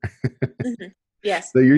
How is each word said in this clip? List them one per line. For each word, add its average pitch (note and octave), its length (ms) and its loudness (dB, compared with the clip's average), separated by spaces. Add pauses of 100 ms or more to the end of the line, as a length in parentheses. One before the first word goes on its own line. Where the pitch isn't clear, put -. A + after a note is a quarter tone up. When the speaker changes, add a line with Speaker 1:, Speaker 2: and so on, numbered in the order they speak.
Speaker 1:
<laughs> - 60 -8 (560)
Speaker 2:
Mm-hmm. A#3 240 -10 (360)
Yes. G3 280 -6
Speaker 1:
So C3 80 4
you, C3 180 6